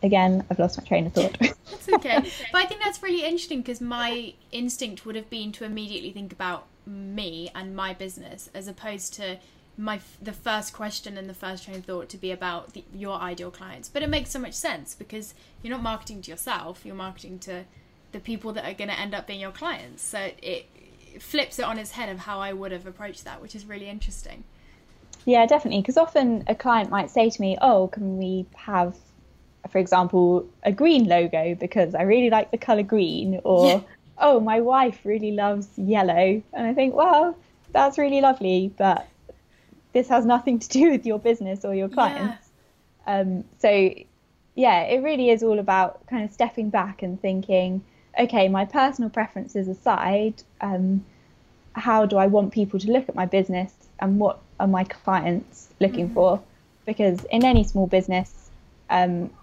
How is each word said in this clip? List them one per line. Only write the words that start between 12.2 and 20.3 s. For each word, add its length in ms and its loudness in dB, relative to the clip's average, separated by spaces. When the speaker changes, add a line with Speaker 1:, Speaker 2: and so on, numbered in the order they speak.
Speaker 2:
about 420 -10
the, 100 -18
your 260 -10
ideal 320 -12
clients. 360 -20
But 160 -8
it 60 -4
makes 220 -4
so 80 -10
much 140 -12
sense, 420 -10
because 380 -16
you're 120 -12
not 100 -10
marketing 400 -10
to 80 -18
yourself, 520 -10
you're 120 -16
marketing 440 -14
to 240 -14
the 80 -14
people 340 -10
that 120 -10
are 80 -10
gonna 200 -10
end 220 -8
up 120 -10
being 120 -12
your 120 -12
clients. 520 -12
So 160 -10